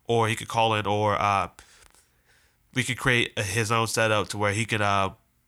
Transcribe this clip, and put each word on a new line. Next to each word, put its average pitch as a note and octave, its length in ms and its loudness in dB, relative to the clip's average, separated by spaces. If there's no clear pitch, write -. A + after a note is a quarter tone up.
or A#2 200 2
he A2 80 0
could - 140 -8
call A2+ 260 2
in, G#2+ 120 -2
or, G#2 340 0
uh, G2 280 2
we B2+ 80 0
could A#2 160 -6
create A#2+ 380 2
a, A2+ 80 -2
his G2+ 260 -2
own A2+ 160 2
setup A2 420 0
to G#2 100 -10
where G#2 140 0
he A2 120 -2
could, A2 160 -2
uh, G2 300 0